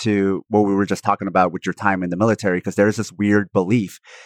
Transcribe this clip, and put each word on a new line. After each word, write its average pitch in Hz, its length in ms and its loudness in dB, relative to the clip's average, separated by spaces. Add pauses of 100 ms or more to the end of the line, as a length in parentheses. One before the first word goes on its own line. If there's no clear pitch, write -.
to 98 460 0
what 107 120 4
we 101 140 2
were 101 100 2
just 92 180 -4
talking 101 240 -2
about 92 240 2
with 87 140 -10
your 90 80 -4
time 98 300 -2
in 87 80 -6
the 90 40 -4
military, 98 460 -2
'cause 95 140 -8
there 104 120 4
is 107 100 -2
this 107 140 -8
weird 101 400 0
belief, 98 480 0 (260)